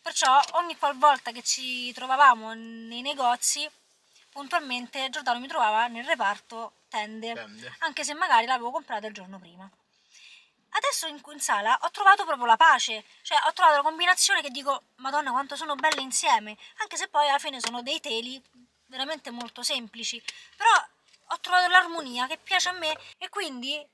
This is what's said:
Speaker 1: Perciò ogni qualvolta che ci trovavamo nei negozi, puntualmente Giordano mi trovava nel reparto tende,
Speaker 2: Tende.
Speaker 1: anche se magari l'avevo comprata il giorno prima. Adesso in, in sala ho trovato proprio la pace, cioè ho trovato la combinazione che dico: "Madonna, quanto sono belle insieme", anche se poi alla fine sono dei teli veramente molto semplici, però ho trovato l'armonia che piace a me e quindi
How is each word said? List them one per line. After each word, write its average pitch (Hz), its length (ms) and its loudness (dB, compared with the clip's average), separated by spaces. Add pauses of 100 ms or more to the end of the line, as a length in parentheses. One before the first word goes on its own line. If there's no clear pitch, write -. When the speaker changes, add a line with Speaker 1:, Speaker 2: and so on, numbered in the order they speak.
Speaker 1:
Perciò 285 380 4 (140)
ogni 339 240 -2
qualvolta 277 540 4
che 240 120 -14
ci 247 500 -6
trovavamo 254 600 4
nei 226 480 -14
negozi, 277 640 -2 (640)
puntualmente 269 800 -6
Giordano 254 300 -4
mi 247 80 -12
trovava 233 400 0
nel 233 180 -10
reparto 226 680 -4 (160)
tende, 220 440 -8
Speaker 2:
Tende. 220 460 -14
Speaker 1:
anche 311 240 -4
se 294 100 -6
magari 294 320 4
l'avevo 240 240 -2
comprata 240 380 -6
il 214 60 -12
giorno 190 260 -18
prima. 180 300 -20 (1000)
Adesso 480 380 -2
in, 294 120 -12 (120)
in 294 80 -18
sala 220 420 2
ho 339 80 -2
trovato 403 360 6
proprio 262 200 -4
la 226 120 6
pace, 247 480 4 (180)
cioè 302 140 0 (100)
ho 320 60 0
trovato 320 240 6
la 285 40 2
combinazione 349 600 2
che 285 100 -8
dico: 269 320 -4 (140)
"Madonna, 269 340 -2
quanto 277 240 -4
sono 302 200 -6
belle 285 260 0
insieme", 233 540 0 (220)
anche 427 200 -8
se 381 100 -4
poi 294 200 2
alla 277 120 2
fine 277 200 -8
sono 240 220 -6
dei 294 180 -6
teli 247 400 -8 (480)
veramente 269 440 -10
molto 240 320 -12
semplici, 233 580 -8 (340)
però 453 140 2 (600)
ho 330 100 -6
trovato 359 300 2
l'armonia 320 580 2
che 311 100 -8
piace 359 320 -2
a 359 40 -6
me 311 220 -4 (220)
e 370 120 -12
quindi 294 540 -8 (100)